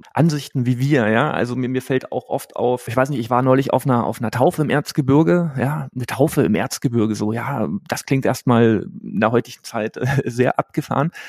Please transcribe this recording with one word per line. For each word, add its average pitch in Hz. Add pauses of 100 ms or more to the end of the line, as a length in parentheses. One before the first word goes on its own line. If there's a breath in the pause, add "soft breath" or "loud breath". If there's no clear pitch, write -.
(140)
Ansichten 139
wie 123
wir, 131
ja. 131
Also 120
mir, 127
mir 127
fällt -
auch -
oft -
auf, 123
ich 117
weiß 135
nicht, 139
ich 113
war 123
neulich 131
auf 135
einer, 123
auf 110
einer 110
Taufe 156
im 127
Erzgebirge, 156
ja, 139
eine 123
Taufe 151
im 101
Erzgebirge, 110
so, 107
ja, 117 (180)
das -
klingt 135
erstmal 113 (160)
in -
der 110
heutigen -
Zeit, 110
<laughs> -
äh, 131
sehr 123
abgefahren. - (180 loud breath)